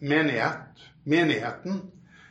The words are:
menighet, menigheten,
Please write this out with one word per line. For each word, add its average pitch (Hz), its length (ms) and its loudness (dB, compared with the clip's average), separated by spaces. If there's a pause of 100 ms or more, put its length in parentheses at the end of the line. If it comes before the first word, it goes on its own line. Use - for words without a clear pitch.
menighet, 143 800 0 (240)
menigheten, 147 760 0 (480)